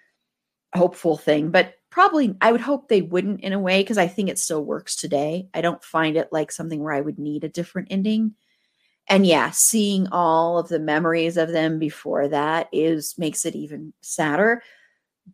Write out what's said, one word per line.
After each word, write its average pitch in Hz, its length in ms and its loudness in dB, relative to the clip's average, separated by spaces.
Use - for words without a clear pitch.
hopeful 180 420 0
thing. 151 340 0
But 175 240 2
probably, 311 500 2
I 220 120 4
would 233 80 2
hope 269 280 -4
they 202 140 4
wouldn't 180 380 -2
in 190 120 -6
a 196 80 -2
way, 190 240 2
'cause 214 140 -2
I 175 100 4
think 190 200 -4
it - 100 -6
still 156 260 -2
works - 320 -8
today. 165 580 -4
I 160 60 -4
don't 170 240 -2
find 160 320 0
it - 160 -2
like 156 180 -2
something 160 320 -8
where 151 100 -4
I 139 80 -2
would 151 180 -6
need 147 260 -6
a 160 40 -6
different 175 420 -8
ending. 214 440 0
And 196 180 6
yeah, 151 240 4
seeing 202 580 0
all 170 500 2
of 170 100 -2
the 170 100 0
memories 165 580 0
of 165 160 2
them 160 260 0
before 151 500 -2
that 156 440 0
is, 160 460 -2
makes 156 260 -4
it 165 100 -6
even 151 460 -12
sadder. 185 640 0